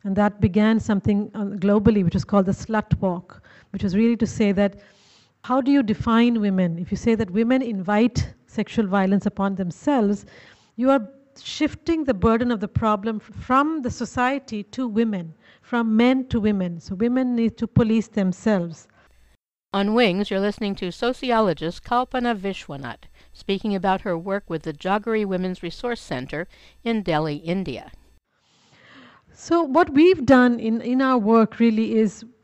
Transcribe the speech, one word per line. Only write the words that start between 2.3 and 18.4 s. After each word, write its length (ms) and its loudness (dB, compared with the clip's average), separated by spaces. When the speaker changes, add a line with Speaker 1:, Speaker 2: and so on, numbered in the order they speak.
Speaker 1:
the 60 0
slut 480 -2
walk, 420 -6
which 120 -8
was 140 -2
really 220 2
to 80 0
say 260 0
that, 260 0
how 180 0
do 120 2
you 100 4
define 580 2
women? 380 0
If 140 -6
you 40 -2
say 200 0
that 140 -4
women 320 0
invite 720 0
sexual 400 -4
violence 400 0
upon 300 -2
themselves, 680 -2
you 140 0
are 180 2
shifting 600 -4
the 100 0
burden 380 2
of 80 -4
the 80 -6
problem 480 -2
f-, 180 -14
from 480 0
the 80 -4
society 720 -4
to 240 -8
women, 480 -2
from 360 -2
men 320 2
to 100 -2
women. 420 -2
So 140 -10
women 400 0
need 240 0
to 80 -4
police 400 2
themselves. 800 -2